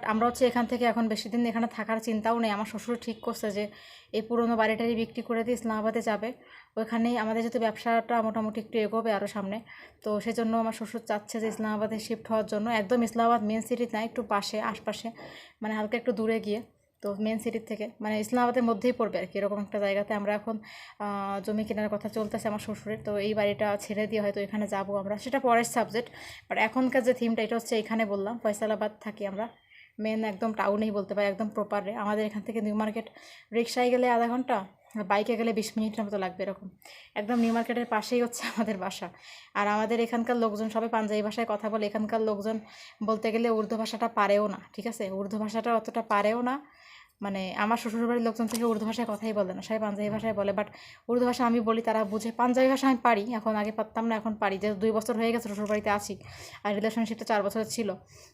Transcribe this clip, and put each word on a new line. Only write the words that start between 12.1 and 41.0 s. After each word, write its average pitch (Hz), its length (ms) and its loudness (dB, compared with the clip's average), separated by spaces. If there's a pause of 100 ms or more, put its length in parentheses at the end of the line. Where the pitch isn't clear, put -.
হওয়ার 220 180 2
জন্য। 214 240 -2
একদম 233 340 2
ইসলামাবাদ 233 400 4
মেইন 214 180 0
সিটি 240 320 -2
না, 220 100 -2
একটু 226 200 -4
পাশে, 208 380 -2
আশপাশে, 226 500 -4 (500)
মানে 214 120 -2
হালকা 214 240 -2
একটু 233 140 -2
দূরে 220 280 0
গিয়ে, 208 220 -2 (400)
তো 202 180 -4
মেইন 214 200 0
সিটির 220 260 -4
থেকে, 214 240 -6 (120)
মানে 214 180 0
ইসলামাবাদের 240 440 2
মধ্যেই 233 280 2
পড়বে 208 280 0
আর 185 60 -2
কি, 190 120 -8
এরকম 202 240 0
একটা 202 180 -4
জায়গাতে। 202 340 0
আমরা 208 200 0
এখন, 214 260 -4 (400)
আহ, 202 440 -4
জমি 214 200 -2
কেনার 214 260 -2
কথা 208 200 -4
চলতেছে 220 380 -4
আমার 208 120 -2
শ্বশুরের, 214 460 -6
তো 208 120 -2
এই 202 160 0
বাড়িটা 208 440 2
ছেড়ে 208 300 -2
দিয়ে 214 140 0
হয়তো 202 180 0
এখানে 202 280 0
যাবো 202 300 -2
আমরা, 196 200 -2
সেটা 262 220 -2
পরের 233 240 6
সাবজেক্ট। 226 460 0 (400)
But 202 100 0
এখনকার 254 440 4
যে 247 100 6
থিমটা, 226 280 2
এটা 220 140 0
হচ্ছে 226 240 0
এখানে 220 260 2
বললাম, 202 380 -2
ফয়সালাবাদ 214 480 2 (100)
থাকি 208 240 -8
আমরা, 196 220 -4 (520)
মেইন 220 240 0
একদম 214 300 -2
টাউনেই 208 380 2
বলতে 196 240 -2
পারি, 202 120 4
একদম 202 220 0
প্রপারে। 202 460 -2
আমাদের 214 300 0
এখান 208 160 -4
থেকে 226 200 -4
নিউ 208 140 0
মার্কেট 214 340 -2 (440)
রিক্সায় 240 360 2
গেলে 247 200 6
আধা 233 180 4
ঘন্টা, 240 380 0 (340)
আর 208 40 -2
বাইকে 208 340 2
গেলে 226 160 0
বিশ 208 240 -2
মিনিটের 214 280 0
মতো 202 120 -4
লাগবে 190 260 -4
এরকম। 190 260 -6 (460)
একদম 220 240 0
নিউ 226 140 4
মার্কেটের 233 320 0
পাশেই 233 360 2
হচ্ছে 240 260 -2
আমাদের 220 300 0
বাসা। 190 320 -6 (440)
আর 202 140 2
আমাদের 214 320 2
এখানকার 233 380 2
লোকজন 220 320 0
সবাই 226 200 0
পাঞ্জাবি 214 320 0